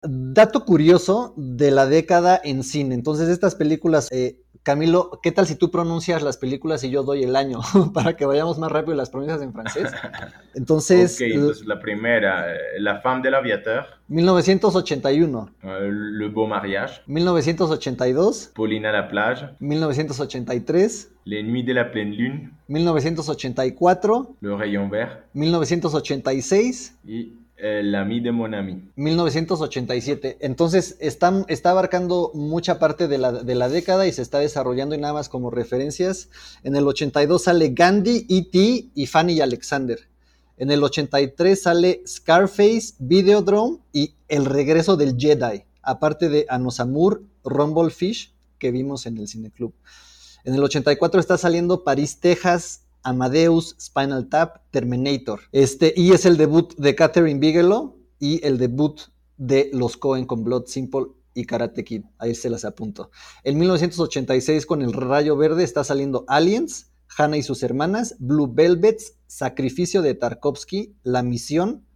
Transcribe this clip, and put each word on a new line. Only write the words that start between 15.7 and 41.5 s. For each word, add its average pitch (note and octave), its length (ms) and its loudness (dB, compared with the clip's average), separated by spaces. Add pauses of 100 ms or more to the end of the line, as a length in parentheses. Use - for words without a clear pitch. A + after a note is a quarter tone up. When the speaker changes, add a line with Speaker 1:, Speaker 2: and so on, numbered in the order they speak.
Speaker 2:
Le G#2 380 -6
Beau A2 180 -2
Mariage. G2+ 600 -4
Speaker 1:
Mil D#3 180 -2
novecientos E3+ 460 0
ochenta B2+ 360 -2
y B2+ 60 2
dos. F3+ 420 0
Speaker 2:
Pauline A2 300 -2
à G#2+ 60 0
la G2+ 160 -2
plage. A2 420 -2 (100)
Speaker 1:
Mil D3 200 -2
novecientos D3 400 -2
ochenta B2+ 340 -6
y B2 60 -2
tres. F3+ 520 -2 (140)
Speaker 2:
Les G#2 180 -6
Nuits A#2+ 220 -2
de B2+ 80 -2
la A#2+ 180 0
pleine G#2 240 -4
lune. C3 360 -6 (160)
Speaker 1:
Mil D#3 180 0
novecientos D#3+ 440 -2
ochenta C3 360 -4
y B2+ 60 -2
cuatro. G3+ 720 0
Speaker 2:
Le G2+ 140 -6
Rayon G2+ 340 -4
vert. G#2+ 440 -6
Speaker 1:
Mil D3+ 180 0
novecientos D#3+ 440 -2
ochenta C#3 380 -4
y C3+ 100 -2
seis. A#3 600 -2
Speaker 2:
Y, A#2 300 -12 (240)
eh, G#2+ 240 -2
L'ami G2+ 380 -2
de A#2+ 120 -2
mon A2+ 220 -4
ami. F#2+ 420 -10
Speaker 1:
Mil D#3 200 -2
novecientos D#3+ 460 -2
ochenta B2+ 340 -6
y A#2+ 60 -4
siete. - 400 -6
Entonces, E3 580 0
está, F3+ 480 0
está E3 240 0
abarcando F3+ 640 0
mucha D#3 420 -2
parte D#3+ 300 0
de C#3 100 0
la, B2+ 140 0
de A#2+ 240 -4
la B2 140 0
década F#3 360 0
y F3 60 0
se C3 100 -8
está B2+ 180 -2
desarrollando, C#3 540 -2
y D#3 60 -4
nada D3 140 -4
más D3 160 -6
como B2 200 -6
referencias, C#3 800 -4 (340)
en C3+ 120 -2
el C#3+ 100 4
ochenta C#3+ 380 0
y - 20 2
dos F3 200 2
sale E3+ 240 4
Gandhi, F#3+ 600 2
E F#3 220 2
T G#3+ 420 2
y C#3+ 140 -4
Fanny E3 260 2
y D#3+ 80 2
Alexander. C3 580 -2 (580)
En C3+ 140 -2
el D3 120 4
ochenta C#3 380 0
y C3+ 120 -2
tres F#3+ 300 2